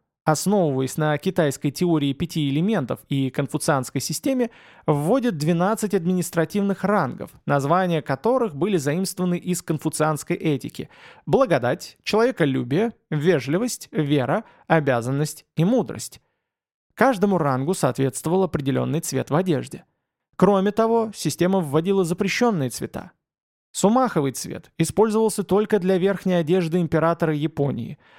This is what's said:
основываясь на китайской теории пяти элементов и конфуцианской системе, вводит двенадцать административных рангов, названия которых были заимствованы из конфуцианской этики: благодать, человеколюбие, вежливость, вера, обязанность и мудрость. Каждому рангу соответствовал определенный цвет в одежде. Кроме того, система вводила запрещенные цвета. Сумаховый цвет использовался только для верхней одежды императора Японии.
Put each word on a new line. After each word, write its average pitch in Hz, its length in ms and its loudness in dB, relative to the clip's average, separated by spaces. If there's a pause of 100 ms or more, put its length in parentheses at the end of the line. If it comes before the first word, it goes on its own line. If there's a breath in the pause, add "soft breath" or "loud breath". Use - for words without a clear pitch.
(240)
основываясь 156 760 2
на 151 200 0
китайской 156 520 0
теории 151 420 0
пяти 151 360 -2
элементов 151 600 0
и 135 220 0
конфуцианской 139 720 -2
системе, 247 500 -2 (360 loud breath)
вводит 175 520 0
двенадцать 180 560 0
административных 185 920 -2
рангов, 185 460 -2 (160)
названия 151 560 2
которых 220 520 0
были 180 220 0
заимствованы 175 600 -2
из - 240 -4
конфуцианской 156 720 -2
этики: - 540 -4 (340 loud breath)
благодать, 151 800 2
человеколюбие, 180 920 0 (180)
вежливость, 156 800 0
вера, 147 540 0 (220 soft breath)
обязанность 135 800 0 (100)
и 156 80 2
мудрость. 190 560 -2 (720)
Каждому 202 440 2
рангу 139 340 0
соответствовал 147 720 0
определенный 135 580 -2
цвет 131 300 -4
в 131 40 2
одежде. 156 520 -2 (500)
Кроме 196 340 2
того, 226 440 0
система 180 460 -2
вводила 170 440 0
запрещенные 180 640 -2
цвета. - 440 -10 (600)
Сумаховый 196 580 2
цвет - 440 -12
использовался 214 680 2
только 208 340 2
для 185 180 2
верхней 185 380 0
одежды 170 440 2
императора 165 560 2
Японии. 147 640 -2 (220 soft breath)